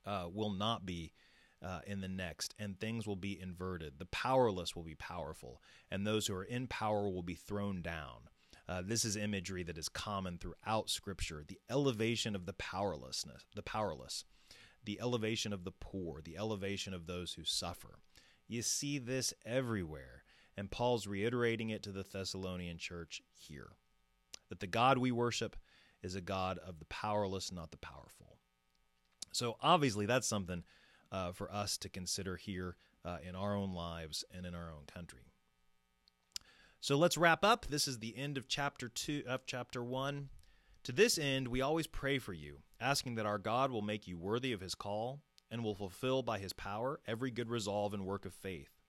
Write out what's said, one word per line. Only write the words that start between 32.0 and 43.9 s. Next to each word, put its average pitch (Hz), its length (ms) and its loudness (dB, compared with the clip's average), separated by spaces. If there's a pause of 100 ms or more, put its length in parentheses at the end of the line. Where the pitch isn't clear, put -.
here, 92 400 -4 (280)
uh, 87 180 -4
in 90 120 -10
our 101 220 0
own 98 180 0
lives 82 580 -4
and 90 140 -8
in 87 80 -6
our 85 160 -8
own 73 160 -14
country. - 460 -14 (1500)
So 139 160 4
let's 170 220 8
wrap - 260 8
up. - 220 6
This 143 220 2
is 127 100 -4
the 110 180 -6
end 139 220 -2
of 120 80 -6
chapter 139 420 0
two, 147 380 -2
of 127 180 -2
chapter 123 380 -4
one. 135 480 -2 (540)
"To 123 80 -2
this 190 260 8
end, 135 300 4
we 123 120 4
always 151 260 4
pray 135 320 2
for 107 140 -4
you, 73 300 -10 (180)
asking 123 360 2
that 107 100 2
our 104 120 4
God 120 320 4
will 110 120 0
make 104 240 -2